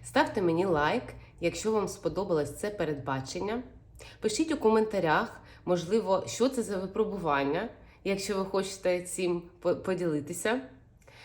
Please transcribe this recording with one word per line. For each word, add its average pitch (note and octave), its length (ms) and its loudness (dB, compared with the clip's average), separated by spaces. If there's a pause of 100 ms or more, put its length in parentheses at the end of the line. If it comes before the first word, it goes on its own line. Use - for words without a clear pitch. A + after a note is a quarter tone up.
Ставте D4+ 380 0
мені E3+ 240 2
лайк, E3+ 380 2 (380)
якщо E3+ 300 -2
вам G#3 160 0
сподобалось F3 720 -2
це G#3 100 -2
передбачення. E3+ 920 -4 (560)
Пишіть D#4+ 320 0
у D4 60 0
коментарях, G#3+ 840 4 (240)
можливо, F#3 640 2
що B3 220 2
це B3 140 -2
за G3 140 -4
випробування, F#3 920 0 (340)
якщо G3 340 -2
ви G3 80 0
хочете F#3+ 560 0
цим F3 420 -2 (160)
по-, F3 160 2
поділитися. F3 840 -2 (640)